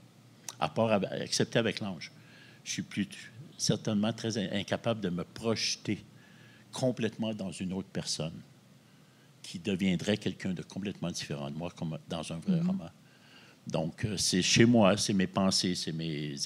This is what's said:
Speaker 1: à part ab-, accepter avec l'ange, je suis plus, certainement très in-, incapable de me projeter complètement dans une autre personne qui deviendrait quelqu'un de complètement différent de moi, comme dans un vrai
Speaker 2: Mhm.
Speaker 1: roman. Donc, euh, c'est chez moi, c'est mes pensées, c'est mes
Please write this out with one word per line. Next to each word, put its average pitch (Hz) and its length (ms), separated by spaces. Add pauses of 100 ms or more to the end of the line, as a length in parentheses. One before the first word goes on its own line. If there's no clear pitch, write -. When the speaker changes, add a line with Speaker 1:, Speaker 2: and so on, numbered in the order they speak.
(600)
Speaker 1:
à - 100
part 113 220
ab-, 95 180
accepter - 480
avec 113 220
l'ange, 95 320 (540)
je - 60
suis - 120
plus, - 240 (500)
certainement 107 560
très 113 240
in-, 95 140
incapable 101 480
de 95 100
me 87 140
projeter - 800 (680)
complètement 113 600
dans 98 180
une 90 200
autre 92 220
personne 82 400 (1080)
qui - 160
deviendrait 95 600
quelqu'un 92 360
de 80 100
complètement 95 480
différent 71 380
de 73 60
moi, 85 200
comme 78 220 (120)
dans 85 240
un 82 60
vrai 87 200
Speaker 2:
Mhm. 85 80
Speaker 1:
roman. 90 220 (800)
Donc, 80 360
euh, 104 140
c'est - 240
chez - 240
moi, 107 320
c'est 107 160
mes 92 140
pensées, 95 480
c'est - 180
mes 76 420 (100)